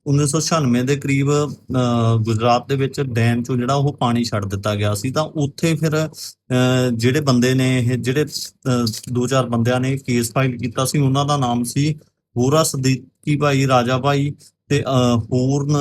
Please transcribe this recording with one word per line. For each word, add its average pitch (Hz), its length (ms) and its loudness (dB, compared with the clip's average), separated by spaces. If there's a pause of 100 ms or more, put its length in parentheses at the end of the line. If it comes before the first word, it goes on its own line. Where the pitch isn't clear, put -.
ਉੱਨੀ 143 220 2
ਸੌ 160 120 0
ਛਿਆਨਵੇਂ 131 440 0
ਦੇ 139 120 0
ਕਰੀਬ, 139 360 0
ਅਹ, 123 880 0
ਗੁਜਰਾਤ 117 480 0
ਦੇ 139 60 0
ਵਿੱਚ 135 260 -2
ਡੈਮ 117 420 0
ਚੋਂ 127 140 -2
ਜਿਹੜਾ 123 160 -2
ਉਹ 143 200 0
ਪਾਣੀ 120 300 0
ਛੱਡ 104 220 -4
ਦਿੱਤਾ 101 300 -4
ਗਿਆ 104 180 0
ਸੀ, 131 180 -4
ਤਾਂ 156 120 -2
ਉੱਥੇ 156 520 -2
ਫਿਰ, 156 320 -2
ਅਹ, 127 840 -2
ਜਿਹੜੇ 127 280 0
ਬੰਦੇ 127 320 2
ਨੇ 131 260 2
ਇਹ, 123 180 0
ਜਿਹੜੇ, 131 260 0
ਅਹ, - 640 -4 (260)
ਦੋ 123 160 0
ਚਾਰ 127 220 0
ਬੰਦਿਆਂ 120 300 0
ਨੇ 135 180 -2
ਕੇਸ 120 360 -2
ਫਾਈਲ 131 240 0
ਕੀਤਾ 123 280 -4
ਸੀ, 151 140 0
ਉਹਨਾਂ 139 260 2
ਦਾ 147 120 0
ਨਾਮ 120 260 0
ਸੀ 147 320 -2 (420)
ਹੋਰਾ 143 260 4
ਸਦੀਕੀ 135 760 -2
ਭਾਈ, 139 300 2
ਰਾਜਾ 127 300 2
ਭਾਈ 143 360 0 (360)
ਤੇ, 143 140 0
ਅਹ, 123 360 2
ਹੋਰਨ 135 600 0